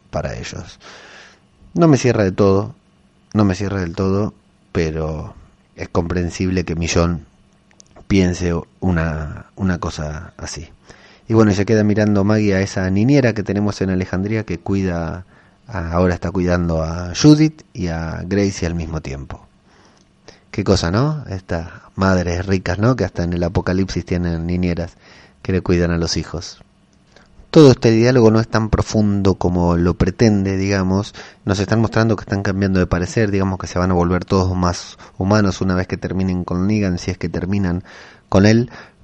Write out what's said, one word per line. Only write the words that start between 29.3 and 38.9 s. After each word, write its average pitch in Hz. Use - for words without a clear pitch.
como 87
lo 87
pretende, 98
digamos. 95
Nos 98
están 107
mostrando 110
que -
están 98
cambiando 95
de 90
parecer, 90
digamos 95
que -
se -
van 90
a 92
volver 87
todos 92
más 90
humanos 95
una 95
vez 92
que 98
terminen 90
con 90
Negan, 101
si -
es 90
que 90
terminan 90
con 98
él. 117